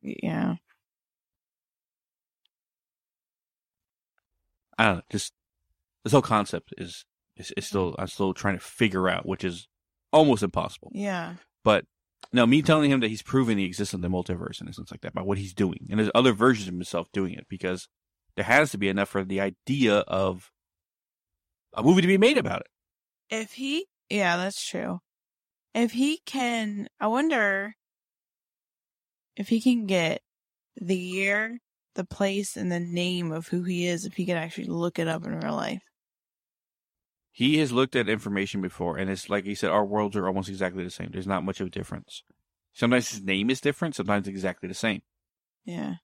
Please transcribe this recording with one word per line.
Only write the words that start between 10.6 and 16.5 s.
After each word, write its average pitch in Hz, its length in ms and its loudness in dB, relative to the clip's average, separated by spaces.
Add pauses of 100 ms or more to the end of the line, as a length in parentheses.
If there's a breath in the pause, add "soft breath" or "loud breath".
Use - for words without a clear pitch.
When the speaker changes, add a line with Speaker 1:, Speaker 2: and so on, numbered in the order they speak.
Speaker 1:
Yeah. 180 400 -6 (300)
Speaker 2:
But - 200 4 (480)
no, 120 140 6
me 139 160 6
telling 151 280 6
him 135 100 4
that 113 80 0
he's 107 140 -6
proven 120 340 2
the 98 80 2
existence 92 300 -4
of 90 80 -4
the 90 140 0
multiverse 87 440 -6
and - 140 -14
things - 160 -16
like - 120 -16
that - 120 -10
by - 80 -6
what 98 160 -4
he's 95 160 -10
doing, 92 360 -2
and 104 80 -2
there's 110 160 2
other 127 180 8
versions 107 360 4